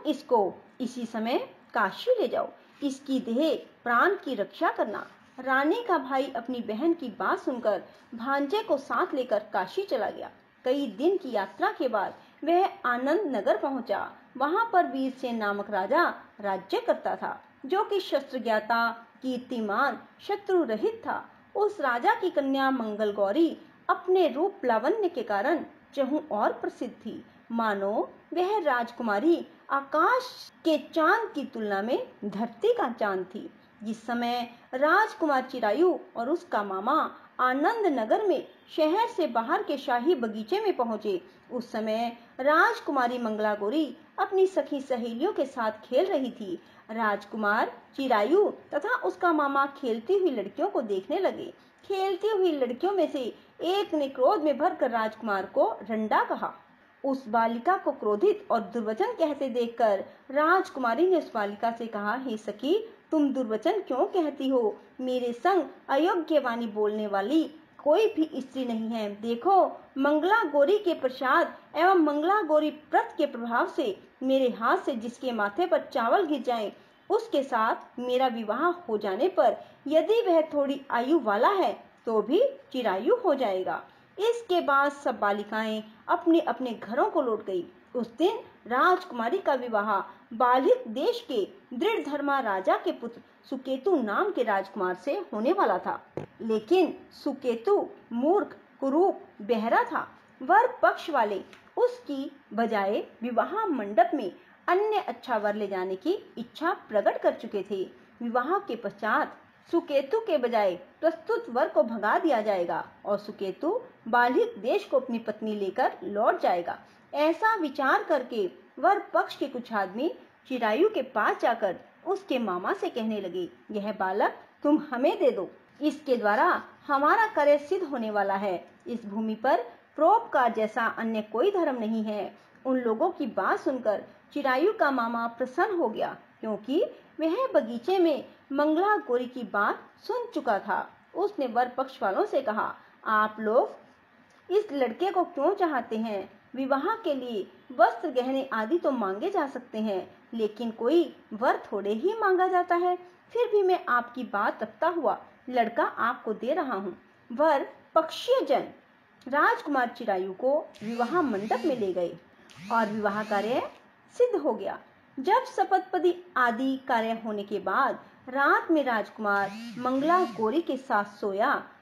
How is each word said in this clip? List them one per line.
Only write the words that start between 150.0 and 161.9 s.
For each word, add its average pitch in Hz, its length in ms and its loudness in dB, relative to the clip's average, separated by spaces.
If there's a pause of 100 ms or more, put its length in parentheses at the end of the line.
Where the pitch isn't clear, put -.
लेकिन 226 380 -4
कोई 262 440 2 (180)
वर 254 380 0
थोड़े 202 220 -2
ही 285 200 0
मांगा 381 340 2
जाता 359 280 2
है। 359 200 0 (380)
फिर 466 140 0
भी 415 160 2
मैं 370 260 2
आपकी 240 340 -2
बात 214 400 -2
रखता - 240 -4
हुआ 311 340 0 (280)
लड़का 247 340 0
आपको 240 500 -2
दे 233 200 -4
रहा 285 220 -2
हूँ।" 190 220 -8 (340)
वर 285 360 2 (280)
पक्षीय 392 500 2
जन 240 180 2 (640)
राजकुमार 285 600 2
चिरायु 196 460 -4
को 285 320 0 (180)
विवाह 233 380 0
मंडप 220 440 0
में 262 140 0
ले 190 140 -2